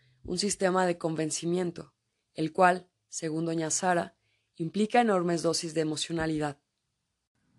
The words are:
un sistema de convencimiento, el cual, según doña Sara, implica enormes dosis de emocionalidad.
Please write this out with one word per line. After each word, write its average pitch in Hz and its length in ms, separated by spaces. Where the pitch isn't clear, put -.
un 180 160
sistema 185 480
de 175 100
convencimiento, 165 960
el 156 180
cual, 185 360
según 165 360
doña 165 260
Sara, 180 460
implica 202 440
enormes 175 420
dosis 160 320
de 160 60
emocionalidad. 156 760